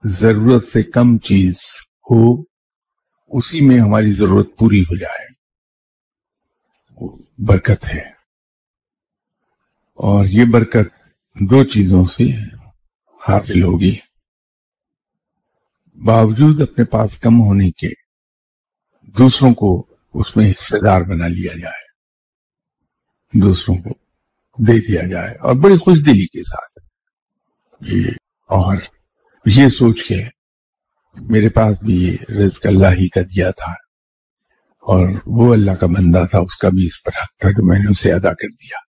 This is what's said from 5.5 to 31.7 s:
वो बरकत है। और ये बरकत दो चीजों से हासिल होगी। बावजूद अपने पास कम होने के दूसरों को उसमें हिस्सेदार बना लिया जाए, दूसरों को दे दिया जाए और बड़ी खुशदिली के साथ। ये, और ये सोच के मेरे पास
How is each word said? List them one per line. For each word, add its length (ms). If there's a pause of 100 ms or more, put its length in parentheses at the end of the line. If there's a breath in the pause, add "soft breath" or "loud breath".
वो 220 (220)
बरकत 440
है। 180 (2000)
और 280
ये 200
बरकत 440 (440)
दो 300
चीजों 420
से 160 (960)
हासिल 420
होगी। 340 (2000)
बावजूद 640
अपने 240
पास 340
कम 180
होने 360
के 160 (1300)
दूसरों 380
को 160 (440)
उसमें 320
हिस्सेदार 580
बना 240
लिया 280
जाए, 260 (1500)
दूसरों 440
को 180 (640)
दे 220
दिया 280
जाए 260
और 220
बड़ी 220
खुशदिली 480
के 180
साथ। 380 (1000)
ये, 340 (340)
और 320 (640)
ये 240
सोच 320
के 200 (960)
मेरे 320
पास 340